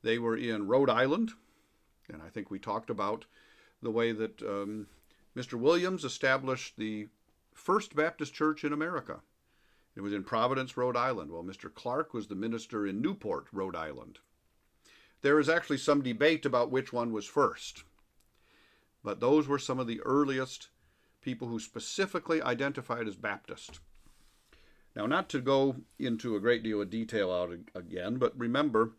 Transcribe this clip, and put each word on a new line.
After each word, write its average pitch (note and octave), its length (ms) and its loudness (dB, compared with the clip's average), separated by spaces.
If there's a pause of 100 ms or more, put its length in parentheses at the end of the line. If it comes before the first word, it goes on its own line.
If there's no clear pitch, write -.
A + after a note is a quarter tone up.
They A2+ 160 2
were A#2 180 0
in A2 320 -2
Rhode C3 200 6
Island, C#3 440 4 (760)
and D#2 140 -14
I D#2+ 80 -16
think G#2 200 -10
we F#2+ 80 -6
talked A2 300 -4
about G#2+ 380 -4 (560)
the A#2+ 80 -2
way A#2 220 2
that, A2 280 -4
um, G#2 460 -6 (480)
Mister B2 240 -8
Williams F3 460 2
established C3 760 0
the G#2+ 300 -6 (440)
First G3+ 420 0
Baptist D#3 380 -2
Church D#3 320 0
in D3 80 0
America. D#3 480 -6 (760)
It - 40 -12
was G2+ 120 -4
in G2 100 -2
Providence, B2+ 540 0
Rhode B2+ 200 2
Island, A#2 360 -2
while E2 100 -8
Mister F#2 260 -10
Clark - 460 -4
was G#2+ 140 -6
the G#2 80 -6
minister A2 500 -4
in G2 160 -4
Newport, A2+ 500 -4
Rhode F#2+ 240 -4
Island. C2+ 440 -10 (1000)
There D3 200 6
is D3 80 2
actually D#3+ 300 2
some C#3+ 220 4
debate C#3 460 2
about A#2+ 240 2
which C3 220 0
one A#2+ 200 -2
was G#2 140 -4
first, - 560 0 (1200)
but G2+ 160 -4
those C#3 300 4
were C#3+ 100 2
some C3 220 -4
of A#2+ 80 -2
the A#2 140 -6
earliest C3+ 680 0 (520)
people B2 280 -6
who A#2 100 -4
specifically E3 840 -2
identified B2 680 -2
as G2 80 -8
Baptist. - 640 -8 (1120)
Now, G#2+ 120 -4
not E3+ 240 0
to C#3 100 -2
go C3+ 360 4 (220)
into A#2 380 -2
a G2 40 0
great A2+ 220 4
deal G#2+ 180 0
of G2 100 -4
detail G#2+ 420 0
out F2+ 200 0
ag-, E2+ 220 -14
again, F2+ 440 -6
but - 200 2
remember A#2+ 600 4